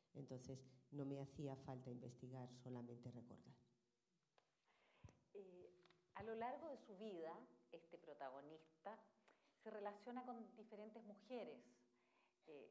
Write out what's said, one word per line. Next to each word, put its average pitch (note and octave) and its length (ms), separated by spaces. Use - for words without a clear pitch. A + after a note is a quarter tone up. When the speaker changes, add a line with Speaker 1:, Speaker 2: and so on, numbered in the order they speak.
Speaker 1:
Entonces, C3 440
no C#3+ 120
me C#3 160
hacía C#3 360
falta C3 340
investigar, B2 580
solamente A#2+ 480
recordar. A#2+ 440
Speaker 2:
Eh, F3+ 360
a G3 80
lo A3+ 120
largo B3+ 340
de C4+ 100
su G3+ 180
vida, F3 420
este E3 260
protagonista D3 1000
se A3 80
relaciona G#3+ 540
con A3+ 320
diferentes A3 480
mujeres, G3+ 560
eh, C#3+ 240